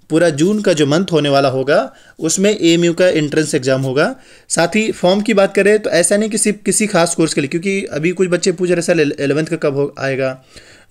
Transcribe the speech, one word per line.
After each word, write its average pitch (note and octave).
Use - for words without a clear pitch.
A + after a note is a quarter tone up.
पूरा E3
जून F#3
का G3+
जो D3
मंथ D#3+
होने D3
वाला C#3
होगा, C#3+
उसमें F#3+
एएमयू E3+
का F3+
एंट्रेंस D3+
एग्जाम C3
होगा। D3
साथ E3
ही G#3+
फॉर्म F#3+
की G#3+
बात G3
करें, G#3
तो G#3
ऐसा F3
नहीं G#3+
कि G#3+
सिर्फ G#3
किसी G3+
खास F3
कोर्स D#3+
के E3
लिए, C#3
क्योंकि G3
अभी D#3
कुछ F3+
बच्चे F3
पूछ F3+
रहे, E3+
"सर, E3+
ele-, D3
इलेवंथ C#3+
का E3
कब D3+
हो, C#3+
आएगा, C3